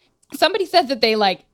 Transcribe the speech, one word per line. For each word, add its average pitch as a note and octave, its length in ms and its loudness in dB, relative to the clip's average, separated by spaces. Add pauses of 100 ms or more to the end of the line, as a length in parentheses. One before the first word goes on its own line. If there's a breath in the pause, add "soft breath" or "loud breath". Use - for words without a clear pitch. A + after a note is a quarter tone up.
(340)
Somebody F#4 320 -2
said E4+ 220 2
that B3 120 -4
they, A3 160 2
like, G3 380 -2